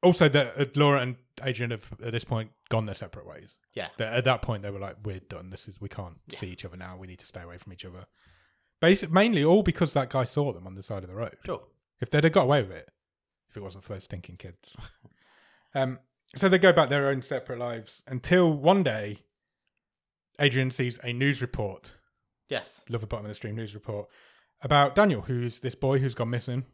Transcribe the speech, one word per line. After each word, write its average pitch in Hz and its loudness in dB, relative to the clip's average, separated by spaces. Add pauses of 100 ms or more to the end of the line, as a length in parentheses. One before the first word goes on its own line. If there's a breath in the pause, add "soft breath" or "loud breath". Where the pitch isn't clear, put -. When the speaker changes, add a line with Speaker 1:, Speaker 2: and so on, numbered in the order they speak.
Speaker 1:
Also, 175 6
the, 139 2
uh, 143 4 (100)
Laura 143 4
and 123 -4 (260)
Adrian 120 -4
have, 110 -10 (140)
at 117 -6
this 117 -4
point, 113 -4 (180)
gone 113 0
their 101 -8
separate - -14
ways. 76 -20 (160)
Speaker 2:
Yeah. 90 -8
Speaker 1:
The, 113 -4
at 117 -2
that 123 4
point, 110 -4
they 101 -8
were 98 -10
like, 95 -10
"We're 95 -8
done. 92 -16
This - -14
is, 98 -18
we 101 -10
can't 87 -12
Speaker 2:
Yeah. - -14
Speaker 1:
see 95 -10
each 90 -14
other 87 -14
now. 92 -14
We 95 -16
need 90 -18
to - -20
stay - -16
away 87 -18
from 92 -18
each 90 -18
other." 90 -18 (760)
Basi-, 180 4
mainly 190 4
all 180 6
because 170 0
that 135 0
guy 131 0
saw 143 -2
them 90 -12
on 95 -14
the 95 -14
side 98 -8
of 90 -16
the 90 -16
road. 113 -8
Speaker 2:
Sure. - -8 (380)
Speaker 1:
If - -6
they'd 151 2
have 160 6
got 175 6
away 139 4
with 92 -8
it, 80 -16 (600)
if - -20
it 107 -12
wasn't 95 -16
for - -12
those 95 -12
stinking 90 -12
kids. - -20
<laughs> - -14 (920 soft breath)
Um, 131 -2 (380)
so 196 2
they 185 6
go 180 8
back 156 6
their 139 2
own 135 0
separate 127 -8
lives 117 -10
until 165 4
one 165 4
day, 107 -4 (1120)
Adrian 131 2
sees 123 -6
a 120 -6
news 131 0
report. - -8 (520)
Speaker 2:
Yes. - -10
Speaker 1:
Love 113 -4
a 104 -10
bottom 104 -8
of 107 -10
the 104 -10
stream 107 -10
news 110 -8
report 104 -10 (540 soft breath)
about 143 4
Daniel, 180 4
who's 120 -6
this 123 -6
boy 135 2
who's 131 0
gone 117 -2
missing. 123 -4